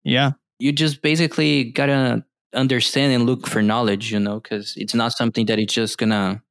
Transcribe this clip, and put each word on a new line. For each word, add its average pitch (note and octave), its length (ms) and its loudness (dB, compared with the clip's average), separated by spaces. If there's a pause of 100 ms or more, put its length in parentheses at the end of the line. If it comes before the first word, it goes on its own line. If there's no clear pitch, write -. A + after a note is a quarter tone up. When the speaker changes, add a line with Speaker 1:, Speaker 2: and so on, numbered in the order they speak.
Speaker 1:
Yeah. C3+ 300 2 (280)
Speaker 2:
You C3+ 100 2
just C#3+ 320 0
basically D3+ 640 2
gotta C3 600 0 (300)
understand C3 580 2
and A#2+ 140 2
look B2+ 220 -2
for - 140 -2
knowledge, A2 500 0
you G#2 80 0
know, G#2 200 -2
'cause G#2 360 -8
it's G#2+ 180 -8
not A#2 180 0
something A#2 340 0
that A2 120 0
it's G#2+ 160 -2
just A2+ 240 -2
gonna, G#2+ 520 0